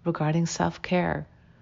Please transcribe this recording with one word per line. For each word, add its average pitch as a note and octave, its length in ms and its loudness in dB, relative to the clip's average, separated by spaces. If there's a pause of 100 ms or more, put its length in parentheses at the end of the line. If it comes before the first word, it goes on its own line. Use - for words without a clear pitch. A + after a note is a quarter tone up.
regarding E3 440 2
self-care. E3+ 800 -2 (340)